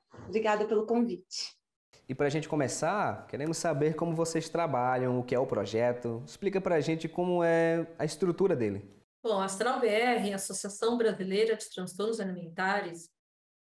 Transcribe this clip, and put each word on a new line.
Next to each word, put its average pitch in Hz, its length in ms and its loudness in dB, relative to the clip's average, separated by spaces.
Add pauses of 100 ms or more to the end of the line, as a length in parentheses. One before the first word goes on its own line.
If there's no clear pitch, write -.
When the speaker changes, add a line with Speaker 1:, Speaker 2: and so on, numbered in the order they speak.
(260)
Speaker 1:
Obrigada 214 400 0
pelo 220 220 0
convite. 233 640 -2 (560)
Speaker 2:
E 127 60 -6
pra 143 120 2
gente 151 220 -2
começar, 151 800 0
queremos 151 300 -4
saber 156 380 2
como 170 200 -2
vocês 165 340 0
trabalham, 127 720 2
o 123 40 0
que 127 120 -2
é - 20 4
o 131 80 4
projeto. 117 800 0
Explica 196 340 -2
pra 180 200 2
gente 160 280 0
como 175 360 0
é 165 420 4 (140)
a 143 60 -2
estrutura 175 500 2
dele. 101 340 -2 (320)
Speaker 3:
Bom, 214 180 0
a 190 60 0
Astral 240 340 -2
B 240 100 4
R, 214 420 2
a 196 60 -2
Associação 208 600 -2
Brasileira 214 580 2
de - 140 -8
Transtornos 202 500 -4
Alimentares, 185 920 -4 (560)